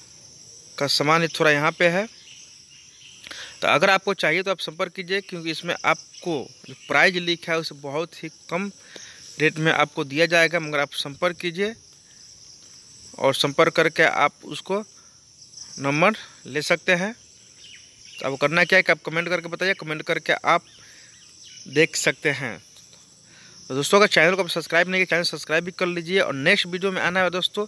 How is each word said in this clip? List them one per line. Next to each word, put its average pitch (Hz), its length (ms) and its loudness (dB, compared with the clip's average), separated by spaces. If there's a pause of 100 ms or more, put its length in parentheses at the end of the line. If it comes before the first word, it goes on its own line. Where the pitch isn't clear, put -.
(800)
का 143 100 -2
सामान 156 340 2
ये 160 80 -2
थोड़ा 156 200 2
यहाँ 147 220 2
पे 175 160 2
है। 196 200 -2 (1500)
तो 90 60 2
अगर 147 220 4
आपको 196 240 0
चाहिए 170 280 -2
तो 196 80 -6
आप 175 80 -4
संपर्क 170 340 -8
कीजिए, 190 280 -6
क्योंकि 165 300 -10
इसमें 170 260 -6
आपको - 580 -4 (320)
जो 135 80 -16 (140)
प्राइस 165 260 4
लिखा 170 380 -4
है 165 60 0
उसे 160 160 -8
बहुत 143 400 -6
ही 165 140 -12 (220)
कम 190 200 -4 (720)
रेट 151 180 2
में 160 140 2
आपको 151 320 0
दिया 143 220 0
जाएगा, 165 340 2
मगर 151 180 -4
आप 143 140 -2
संपर्क 170 440 -4
कीजिए 190 380 -6 (1400)
और 135 160 2
संपर्क 160 400 2
करके 165 280 2
आप - 440 0
उसको 185 320 -6 (1000)
नंबर 151 380 2 (300)
ले 139 160 -6
सकते 175 320 0
हैं। 190 180 -2
तो - 1120 -16
आपको 135 100 -4
करना 160 280 2
क्या 190 120 4
है 185 60 6
कि 175 100 2
आप 160 100 0
कमेंट 170 260 -4
करके 170 200 -4
बताइए, 180 260 -2
कमेंट 156 280 -8
करके 160 320 -2
आप 170 300 2 (1040)
देख 147 280 2
सकते 147 360 0
हैं। 123 240 -6 (1120)
तो 131 40 -6
दोस्तों 143 240 4
अगर 202 100 6
चैनल 175 260 6
को 185 80 -2
आप 170 80 -4
सब्सक्राइब 170 380 0
नहीं 185 160 0
किया, 165 120 0
चैनल 175 120 0
सब्सक्राइब 160 360 -2
भी 180 80 -10
कर 180 160 -2
लीजिए। 175 320 -2
और - 140 0
नेक्स्ट 175 320 2
वीडियो 185 260 -4
में 170 100 -2
आना 180 200 0
है 175 80 2
दोस्तों, 185 380 -4